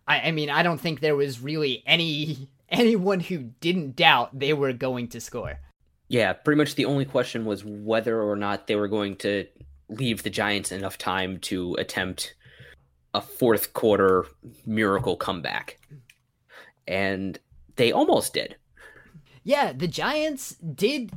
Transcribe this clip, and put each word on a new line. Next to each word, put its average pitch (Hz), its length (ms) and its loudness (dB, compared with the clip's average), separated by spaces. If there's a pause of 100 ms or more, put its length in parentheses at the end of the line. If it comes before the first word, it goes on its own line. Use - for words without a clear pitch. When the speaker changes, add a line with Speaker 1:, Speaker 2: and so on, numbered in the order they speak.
Speaker 1:
I, 143 200 2
I 165 40 0
mean, 151 180 -2
I 151 140 4
don't 170 160 0
think 151 200 -4
there 151 160 4
was 139 260 0
really 143 460 -2
any, 151 600 0 (200)
anyone 202 500 4
who 175 180 -4
didn't 139 580 -4
doubt 139 420 4
they 139 160 2
were 139 200 0
going 123 340 -4
to 117 140 -12
score. 80 380 -10 (480)
Speaker 2:
Yeah, 107 260 2
pretty 151 240 2
much 147 180 2
the 123 100 0
only 139 200 0
question 123 400 -2
was 101 200 -4
whether 110 560 -2
or 104 140 0
not 101 320 -4
they 107 80 2
were 104 120 0
going 101 300 -2
to 101 300 -2 (420)
leave 113 340 -2
the 107 60 -4
Giants 101 420 -2
enough 95 260 -6
time 92 440 -2
to 90 380 -4
attempt - 560 -6 (800)
a 104 80 0
fourth - 520 2
quarter 95 520 4 (400)
miracle 104 500 0
comeback. - 640 -6 (1080)
And 95 520 -4 (360)
they 120 160 4
almost - 420 2
did. - 240 -6 (840)
Speaker 1:
Yeah, 254 280 2
the 139 160 -4
Giants 277 680 -4
did, 202 600 -2